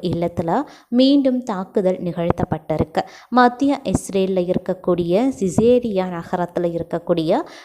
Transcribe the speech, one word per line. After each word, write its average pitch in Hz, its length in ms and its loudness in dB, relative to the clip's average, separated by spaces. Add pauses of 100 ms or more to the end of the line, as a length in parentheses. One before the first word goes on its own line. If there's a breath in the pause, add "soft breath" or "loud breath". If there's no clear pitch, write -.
இல்லத்துல 170 600 -2 (260 loud breath)
மீண்டும் 262 540 4
தாக்குதல் 185 540 -2
நிகழ்த்தப்பட்டிருக்கு. 170 1040 -4 (300 loud breath)
மத்திய 247 560 2
இஸ்ரேல்ல 190 680 0
இருக்கக்கூடிய 180 880 0
சிசேரியா 196 800 2
நகரத்துல 175 580 -2
இருக்கக்கூடிய 170 640 0 (240 loud breath)